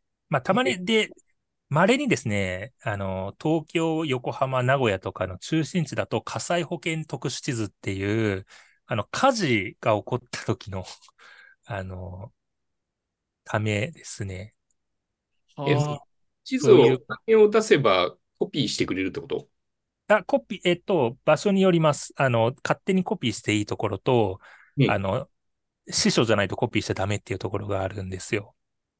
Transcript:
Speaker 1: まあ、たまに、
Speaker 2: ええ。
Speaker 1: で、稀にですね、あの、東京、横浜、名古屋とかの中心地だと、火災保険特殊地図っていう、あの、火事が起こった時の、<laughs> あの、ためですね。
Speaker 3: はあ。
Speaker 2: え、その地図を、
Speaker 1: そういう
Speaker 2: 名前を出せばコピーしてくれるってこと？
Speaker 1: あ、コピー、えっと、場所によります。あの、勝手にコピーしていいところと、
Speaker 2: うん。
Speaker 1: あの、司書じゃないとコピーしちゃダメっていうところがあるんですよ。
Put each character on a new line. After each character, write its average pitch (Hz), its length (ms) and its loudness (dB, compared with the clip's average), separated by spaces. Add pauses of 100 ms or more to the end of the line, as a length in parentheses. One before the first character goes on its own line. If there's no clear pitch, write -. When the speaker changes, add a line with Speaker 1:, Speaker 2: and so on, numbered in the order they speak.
(300)
Speaker 1:
ま 143 100 -2
あ、 - 20 -2
た 190 120 0
ま 247 100 2
に、 262 80 0
Speaker 2:
え - 40 -4
え。 180 100 -10
Speaker 1:
で、 220 240 0 (600)
稀 190 280 4
に 294 100 -4
で 147 100 2
す - 100 -8
ね、 98 460 -4 (100)
あ 104 140 -4
の、 95 440 -6
東 156 260 -2
京、 165 380 -2
横 127 260 -4
浜、 127 320 -2
名 135 160 2
古 120 120 2
屋 95 80 -2
と 98 140 -8
か 95 140 -4
の 92 120 -12
中 160 260 -2
心 165 200 -2
地 - 100 -8
だ - 120 -2
と、 113 140 -2
火 - 180 -8
災 175 240 -2
保 170 200 -6
険 160 220 -6
特 143 240 -8
殊 - 140 -8
地 143 100 -4
図 113 120 -4
っ 98 40 -8
て - 240 -8
い 101 400 -2
う、 95 120 -8 (420)
あ 123 80 -4
の、 104 160 -4
火 269 220 4
事 127 480 -2
が 113 160 2
起 98 60 -6
こ - 140 -4
っ - 20 -8 (120)
た - 140 -10
時 - 260 -4
の、 95 140 -8
<laughs> - 800 -20
あ 98 180 -8
の、 92 500 -12 (1120)
た - 160 -4
め 107 320 -2
で - 140 -20
す - 180 -10
ね。 95 320 -12 (1000)
Speaker 3:
は 143 100 -10
あ。 143 60 0
Speaker 2:
え、 135 80 4
そ 147 140 0
の 147 60 -8 (440)
地 262 160 -4
図 226 120 4
を、 - 40 12
Speaker 1:
そ - 0 -
う - 60 10
い 131 140 8
う - 120 -8
Speaker 2:
名 - 200 -10
前 220 100 6
を 208 120 8
出 220 120 4
せ 214 160 6
ば 95 400 2 (220)
コ - 100 -4
ピ 123 160 -2
ー - 20 -2
し - 100 -4
て - 80 -2
く - 80 -4
れ 92 100 -2
る 92 60 -4
っ - 20 -6
て - 100 -10
こ 82 60 -16
と？ - 220 -8 (580)
Speaker 1:
あ、 208 160 4
コ - 160 -2
ピ - 180 -10
ー、 - 80 -20
え 175 80 4
っ 170 80 -2
と、 131 440 0
場 151 120 6
所 208 140 0
に 190 100 4
よ 190 100 6
り 170 80 4
ま 151 140 4
す。 - 240 -10
あ 135 120 2
の、 117 240 2 (100)
勝 - 160 -2
手 - 140 -2
に 185 100 2
コ 202 140 -4
ピ 127 120 -2
ー - 20 0
し - 100 -8
て 104 140 0
い 107 60 2
い 104 40 -6
と 95 120 -6
こ 107 120 -4
ろ 101 100 -4
と、 110 400 2 (380)
Speaker 2:
う 143 60 4
ん。 - 60 6
Speaker 1:
あ 104 100 4
の、 98 300 -2 (600)
司 - 220 2
書 131 140 4
じ 110 80 4
ゃ - 20 6
な 101 80 2
い 95 40 0
と - 100 -6
コ 120 120 -2
ピ 107 100 -2
ー - 40 2
し - 40 -6
ち - 40 -4
ゃ - 40 -2
ダ 98 120 -2
メ 101 100 -2
っ - 40 -12
て - 120 -10
い - 40 -2
う - 20 -14
と 104 120 -6
こ 101 80 -4
ろ 101 80 -8
が 98 160 -4
あ 95 40 -4
る 98 160 -10
ん 92 60 -10
で 92 100 -10
す - 160 -6
よ。 101 200 -8 (440)